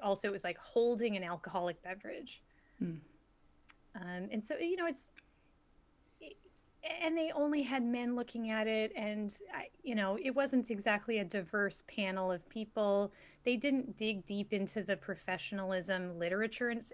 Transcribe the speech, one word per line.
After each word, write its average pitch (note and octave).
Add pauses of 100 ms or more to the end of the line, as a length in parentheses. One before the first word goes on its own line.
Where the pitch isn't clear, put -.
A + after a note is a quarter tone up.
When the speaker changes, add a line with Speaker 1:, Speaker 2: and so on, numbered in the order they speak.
Speaker 1:
also, G3
it G3+
was, G3
like, F3
holding A#3
an F#3
alcoholic F3
beverage. G#3 (360)
Speaker 2:
Hmm. E3+ (1040)
Speaker 1:
Um, F3+
and G#3+
so, D4+
you E4+
know, E4+
it's, C#4+ (1900)
and E4
they D#4+
only D4
had B3+
men A#3+
looking A#3
at A3
it. A3
And, G#3+ (200)
I, - (140)
you B3+
know, G3+
it C4+
wasn't C4+
exactly G#3
a G3+
diverse G3
panel F#3+
of F3
people. G#3 (320)
They B3
didn't C4
dig G#3+
deep G3+
into G3
the F#3
professionalism F#3
literature. G#3+
And, A#3 (120)